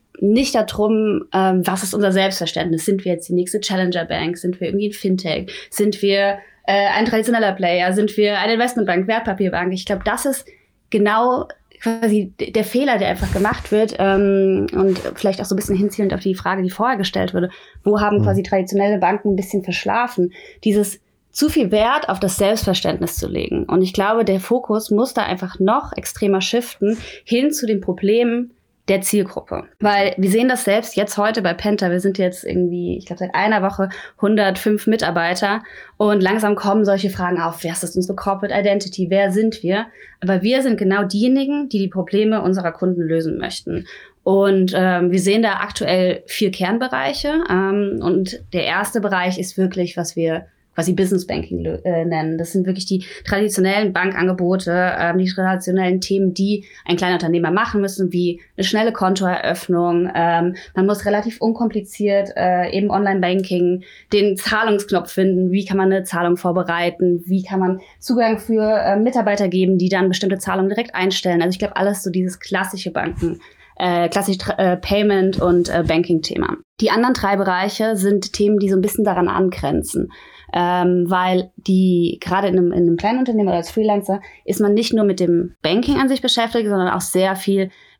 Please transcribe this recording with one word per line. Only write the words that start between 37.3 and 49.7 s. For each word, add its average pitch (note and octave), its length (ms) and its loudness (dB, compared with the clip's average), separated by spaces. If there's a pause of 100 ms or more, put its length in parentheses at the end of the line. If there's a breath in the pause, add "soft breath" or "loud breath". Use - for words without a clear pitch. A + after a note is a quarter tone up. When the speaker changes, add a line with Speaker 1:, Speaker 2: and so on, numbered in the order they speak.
Speaker 1:
auf. E3 240 -4
Wer E3+ 80 -4
ist - 100 -6
das, F3 140 -8
unsere F#3 180 0
Corporate G3 400 -4
Identity? G3 560 0
Wer G3 220 2
sind A3 320 0
wir? G3 220 0 (340 loud breath)
Aber F3+ 220 0
wir B3 200 2
sind A#3+ 160 2
genau G3 240 2
diejenigen, C4 680 0
die G#3+ 120 0
die G3 80 0
Probleme G3+ 540 0
unserer F#3 280 0
Kunden F3+ 320 -2
lösen D#3+ 360 0
möchten. - 480 -8 (360 loud breath)
Und, G3 540 4
ähm, F3+ 340 2
wir F#3+ 100 2
sehen G3+ 220 2
da G#3 120 2
aktuell F#3 720 0
vier G3 260 0
Kernbereiche. C4 1000 -2
Ähm, G3 500 0
und F#3 400 0 (120)
der F3 140 -2
erste G3+ 340 -2
Bereich F#3 400 -2
ist F#3 180 -6
wirklich, F3+ 380 -2